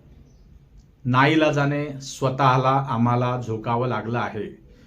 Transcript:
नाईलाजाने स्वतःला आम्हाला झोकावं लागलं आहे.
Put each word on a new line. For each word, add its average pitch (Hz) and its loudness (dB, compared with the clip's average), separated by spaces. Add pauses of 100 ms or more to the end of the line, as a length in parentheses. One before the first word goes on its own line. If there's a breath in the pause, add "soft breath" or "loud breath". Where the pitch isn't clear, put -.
(1040)
नाईलाजाने 143 2
स्वतःला 135 2
आम्हाला 123 0
झोकावं 120 -2
लागलं 113 -4
आहे. 101 -8 (260 soft breath)